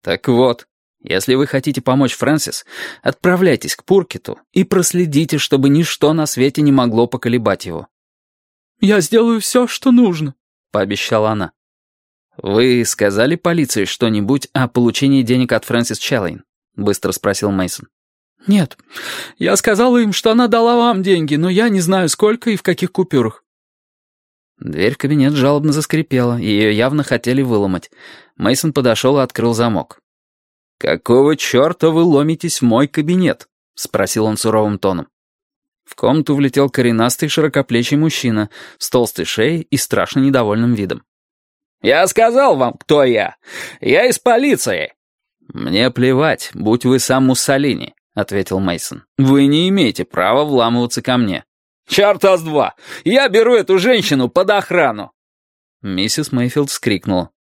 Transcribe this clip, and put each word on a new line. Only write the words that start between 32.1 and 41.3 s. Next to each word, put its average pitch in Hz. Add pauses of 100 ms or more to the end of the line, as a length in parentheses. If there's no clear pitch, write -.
в 131
мой 120
кабинет?» 165 (280)
спросил -
он 107
суровым 107
тоном. 90 (800)
В -
комнату 143
влетел 139
коренастый 120
широкоплечий 139
мужчина 117 (280)
с -
толстой 110
шеей 156
и -
страшно 101
недовольным 120
видом. 98 (800)